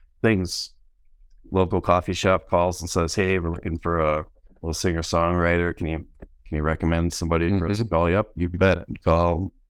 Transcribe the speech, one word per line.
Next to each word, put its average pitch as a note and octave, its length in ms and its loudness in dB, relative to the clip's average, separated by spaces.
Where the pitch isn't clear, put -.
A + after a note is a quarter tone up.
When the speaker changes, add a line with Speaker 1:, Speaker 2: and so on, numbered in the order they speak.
Speaker 1:
things. F#2+ 480 0
Local F#2 280 0
coffee F2+ 340 0
shop F#2+ 360 0
calls F2+ 320 0
and E2+ 80 -8
says, E2 240 0
"Hey, F#2+ 240 0
we're E2+ 140 -2
looking E2+ 260 -6
for E2+ 220 -2
a D#2 260 0
little D#2+ 100 -4
singer-songwriter. F2 1040 0
Can E2+ 100 -6
you, D#2+ 100 -4
can D#2 100 -4
you D2+ 60 -2
recommend E2 500 0
somebody E2+ 360 0
for E2 100 -2
us G2+ 80 -2
to A#2 60 0
Speaker 2:
Mm-hmm. - 100 -6
Speaker 1:
call E2+ 160 2
you F2+ 80 2
up?" - 180 -2
You F2 140 -2
bet. F2 360 2
Call E2+ 480 2